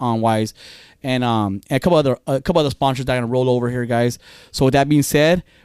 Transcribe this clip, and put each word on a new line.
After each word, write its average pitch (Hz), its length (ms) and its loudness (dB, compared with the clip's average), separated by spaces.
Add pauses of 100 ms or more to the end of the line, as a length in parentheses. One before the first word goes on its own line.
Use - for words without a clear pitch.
um, 117 220 -2
wise, 110 320 0 (480)
and, 127 200 -2
um, 107 460 -2
and 143 80 -2
a 131 40 0
couple 175 180 2
other, 135 180 0 (100)
a 135 140 -2
couple 170 180 0
other 147 120 0
sponsors 135 340 -2
that 127 80 -2
are 127 80 -2
gonna 120 100 -4
roll 127 200 0
over 123 180 0
here, 123 160 -4
guys. 120 340 -2 (320)
So - 140 -2
with 131 80 4
that 139 160 2
being 147 140 4
said, 156 420 2 (200)